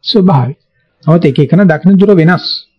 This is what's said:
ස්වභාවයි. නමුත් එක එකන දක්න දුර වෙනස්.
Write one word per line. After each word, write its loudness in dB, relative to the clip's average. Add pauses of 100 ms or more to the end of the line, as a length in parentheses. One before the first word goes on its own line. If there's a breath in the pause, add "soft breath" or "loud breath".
ස්වභාවයි. -2 (460)
නමුත් 0
එක -4
එකන 0
දක්න 0
දුර 4
වෙනස්. 0 (320)